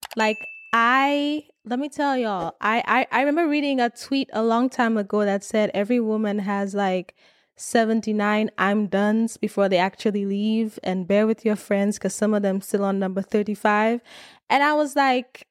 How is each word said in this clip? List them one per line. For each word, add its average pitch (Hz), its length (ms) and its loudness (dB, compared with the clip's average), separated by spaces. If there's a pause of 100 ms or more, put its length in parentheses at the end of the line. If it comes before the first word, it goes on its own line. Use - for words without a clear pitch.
(160)
Like, 220 220 0 (340)
I, 285 720 2 (200)
let 240 120 -4
me 285 120 -4
tell 285 280 -2
y'all, 196 420 -4
I, 220 280 0
I, 240 320 0
I - 40 2
remember 302 260 2
reading 285 300 0
a 240 100 0
tweet - 440 -4
a 214 80 -2
long 233 280 2
time 226 280 0
ago 208 260 0
that 196 200 0
said 214 300 0
every 208 260 0
woman 214 400 0
has, 196 340 -4
like, 185 420 -2 (400)
seventy-nine 214 1040 0
"I'm 202 300 2
dones" 208 500 0
before 202 300 0
they 190 100 4
actually 196 480 -2
leave, 214 580 -2
and 185 240 -2
bear 208 200 4
with 220 160 -2
your 214 120 2
friends 202 440 -2
'cause 190 160 -4
some 214 180 0
of 208 100 0
them 196 180 0
still 196 240 -2
on 196 140 0
number 190 220 -2
thirty-five. 214 800 0 (480)
And 269 140 2
I 294 100 2
was 294 220 0
like 262 560 0